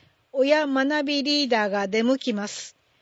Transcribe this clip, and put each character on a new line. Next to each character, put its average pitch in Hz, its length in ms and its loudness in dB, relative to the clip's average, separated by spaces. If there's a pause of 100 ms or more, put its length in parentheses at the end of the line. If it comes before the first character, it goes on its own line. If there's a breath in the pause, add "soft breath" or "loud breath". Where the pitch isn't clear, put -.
(320 soft breath)
親 285 360 2
学 277 360 0
び 285 200 -2
リ 294 240 0
ー - 20 -2
ダ 214 180 2
ー - 20 -2
が 202 180 -2
出 220 160 0
向 262 140 2
き 254 160 -4
ま 202 140 -6
す。 - 280 -14 (260)